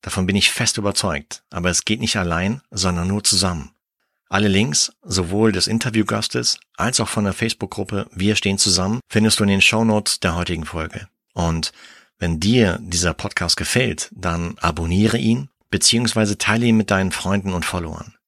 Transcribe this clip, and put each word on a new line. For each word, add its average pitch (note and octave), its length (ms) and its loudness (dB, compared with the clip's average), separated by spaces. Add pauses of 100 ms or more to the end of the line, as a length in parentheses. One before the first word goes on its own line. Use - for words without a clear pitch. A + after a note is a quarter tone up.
Davon F#2+ 240 -2
bin G2 100 2
ich G2 140 2
fest - 280 -2
überzeugt. G2 720 -4
Aber F2+ 200 -2
es - 140 0
geht A2 160 -2
nicht A2+ 160 -2
allein, F#2+ 440 0 (100)
sondern F2+ 380 -2
nur G#2 160 0
zusammen. F2+ 480 0 (560)
Alle G2+ 200 2
Links, G#2+ 440 2 (100)
sowohl G2 500 2
des F#2+ 140 0
Interviewgastes A2+ 920 0 (180)
als A#2+ 240 -2
auch G#2+ 80 -2
von G#2+ 160 -2
der F#2+ 100 0
Facebook-Gruppe G2+ 800 -6
Wir G2 220 0
stehen G2 220 0
zusammen, F#2+ 520 0
findest G#2+ 320 4
du G#2+ 40 2
in G2+ 60 4
den G2 100 4
Shownotes A2 600 2
der E2+ 160 0
heutigen E2+ 280 -4
Folge. D#2+ 420 -8 (280)
Und E2 380 -2 (460)
wenn E2 220 -2
dir G2+ 400 4
dieser E2+ 340 -2
Podcast - 440 -2
gefällt, - 560 -2
dann E2+ 460 -4
abonniere E2+ 580 2
ihn, A#2+ 320 0 (200)
beziehungsweise G#2+ 680 2
teile A2+ 280 0
ihn A#2 120 6
mit G#2 120 2
deinen F#2+ 220 2
Freunden F#2+ 400 -2
und F2 140 -2
Followern. E2 480 -8 (140)